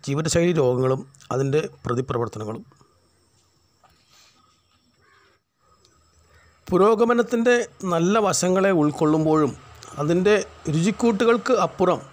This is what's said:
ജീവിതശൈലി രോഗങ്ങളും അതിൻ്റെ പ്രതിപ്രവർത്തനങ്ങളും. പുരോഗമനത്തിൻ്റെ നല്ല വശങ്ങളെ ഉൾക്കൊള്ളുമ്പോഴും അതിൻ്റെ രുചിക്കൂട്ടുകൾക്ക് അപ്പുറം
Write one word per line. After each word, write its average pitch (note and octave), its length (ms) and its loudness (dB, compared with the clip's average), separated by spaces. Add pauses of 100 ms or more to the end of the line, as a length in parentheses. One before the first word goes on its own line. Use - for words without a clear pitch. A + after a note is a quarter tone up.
ജീവിതശൈലി D#3+ 540 -2
രോഗങ്ങളും B2+ 420 0 (320)
അതിൻ്റെ C#3 280 -2 (240)
പ്രതിപ്രവർത്തനങ്ങളും. A#2 760 -8 (4000)
പുരോഗമനത്തിൻ്റെ A#3 880 2 (360)
നല്ല F3 340 2
വശങ്ങളെ F#3 440 0 (120)
ഉൾക്കൊള്ളുമ്പോഴും D#3 680 2 (500)
അതിൻ്റെ F3+ 320 2 (400)
രുചിക്കൂട്ടുകൾക്ക് A3+ 800 0 (120)
അപ്പുറം F3+ 340 0 (120)